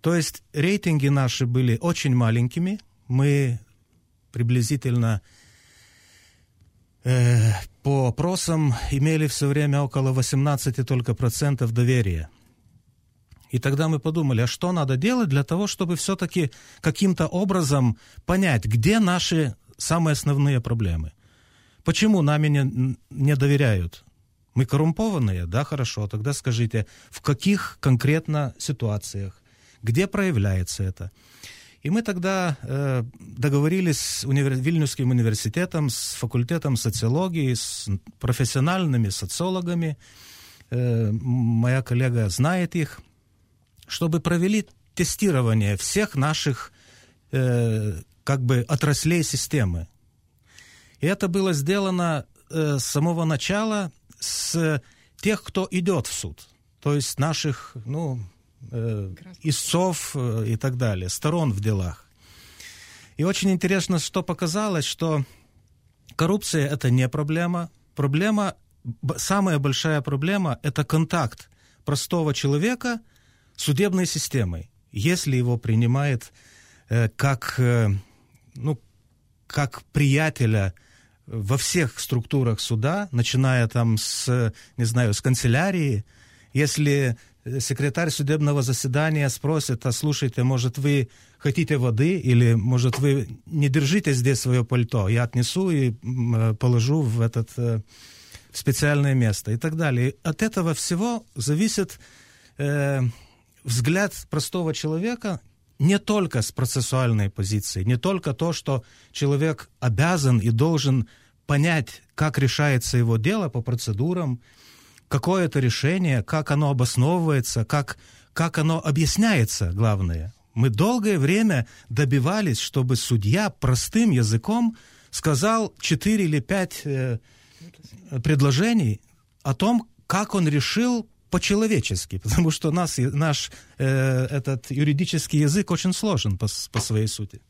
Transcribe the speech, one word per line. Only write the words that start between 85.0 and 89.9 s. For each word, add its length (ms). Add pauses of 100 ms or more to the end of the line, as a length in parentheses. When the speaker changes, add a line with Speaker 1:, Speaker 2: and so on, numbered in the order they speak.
Speaker 1:
с 80
канцелярии. 840 (480)
Если, 640 (280)
э, 160
секретарь 500
судебного 520
заседания 680
спросит: 560
«А 60